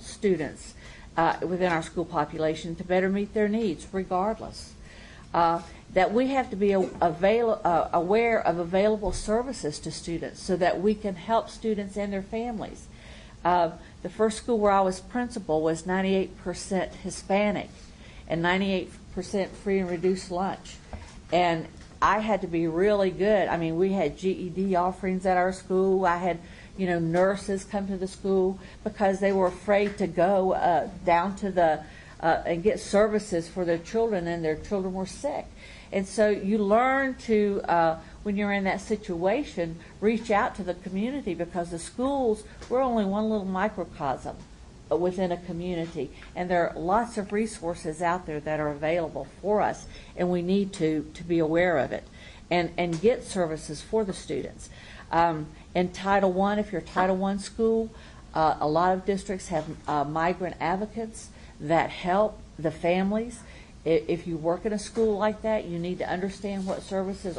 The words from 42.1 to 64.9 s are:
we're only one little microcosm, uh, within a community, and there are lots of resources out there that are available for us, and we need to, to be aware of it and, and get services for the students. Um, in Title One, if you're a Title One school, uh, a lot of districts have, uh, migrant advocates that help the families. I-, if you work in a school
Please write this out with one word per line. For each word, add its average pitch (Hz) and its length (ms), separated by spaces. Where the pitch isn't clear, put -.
we're 247 100
only 233 240
one 208 240
little 214 160
microcosm, 185 920
uh, 147 60
within 180 360
a 175 40
community, 170 760
and 180 140
there 175 220
are - 80
lots 214 400
of 196 140
resources 175 680
out 180 240
there 151 160
that 156 180
are 151 100
available 151 580
for 202 180
us, 127 240
and 180 140
we 180 100
need 190 320
to, 156 400
to - 120
be 170 140
aware 165 380
of 123 160
it - 120
and, 170 280
and 170 240
get 240 220
services 160 580
for 220 200
the 190 120
students. - 560
Um, 160 360
in 180 180
Title 196 400
One, 202 260
if 208 140
you're 170 80
a 160 40
Title 185 320
One 196 220
school, 226 520
uh, 156 260
a 151 80
lot 175 260
of 185 100
districts 190 440
have, 156 180
uh, 147 180
migrant 165 540
advocates 214 720
that 151 300
help 202 480
the 156 120
families. 196 680
I-, 160 220
if 170 180
you 170 100
work 170 300
in 214 60
a 214 60
school 220 380